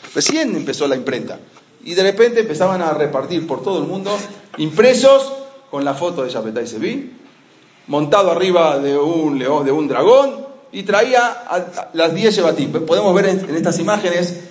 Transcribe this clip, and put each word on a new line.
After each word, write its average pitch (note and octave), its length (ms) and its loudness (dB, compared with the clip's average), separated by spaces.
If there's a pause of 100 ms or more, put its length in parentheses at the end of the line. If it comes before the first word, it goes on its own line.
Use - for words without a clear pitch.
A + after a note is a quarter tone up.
(140)
recién C4 420 -2
empezó C#3 320 -4
la C3+ 80 0
imprenta. B2 420 -6 (460)
Y E3+ 120 -8
de F#3+ 80 2
repente A3+ 360 2
empezaban F#3 420 0
a D#3+ 120 0
repartir D3 520 -4
por C3+ 160 -6
todo F#3+ 180 -4
el D3 100 -4
mundo G3 280 -6 (380)
impresos A#3+ 800 4 (380)
con C#3 120 -4
la C#3 120 -2
foto F3 280 -4
de B2 60 -4
Shabbatai A2+ 380 -6
Zevi, F3 440 -8 (760)
montado D3+ 440 2
arriba E3+ 480 2
de C#3+ 180 0
un D#3 400 0
león, C#3 280 0
de C3+ 80 2
un D3+ 160 -2
dragón, A3+ 560 4 (260)
y G3 120 -10
traía A#3+ 420 2
a, - 300 -6
a F3+ 360 -6
las E3 220 0
diez G#3 200 2
Shevatim. D#3+ 380 0
Podemos E3+ 420 2
ver G3 120 4
en, F#3+ 240 -2
en C#3+ 60 -4
estas E3+ 240 -2
imágenes, F3+ 600 -2 (120)